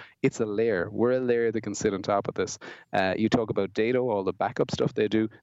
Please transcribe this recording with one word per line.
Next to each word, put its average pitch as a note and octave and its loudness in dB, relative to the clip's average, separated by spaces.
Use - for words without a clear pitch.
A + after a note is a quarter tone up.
It's C3+ 0
a A#2 2
layer. G#2 2
We're A2 2
a C3 2
layer A#2 2
that A2 0
can G#2 -6
sit G2+ 0
on F#2 -4
top G2+ 0
of - -6
this. - -4
Uh, F#2+ 0
you G#2+ 2
talk A2+ 0
about G2 -2
Datto, B2 0
all G2+ -2
the F#2 -2
backup G#2+ -2
stuff - -2
they G#2+ 0
do. A2 2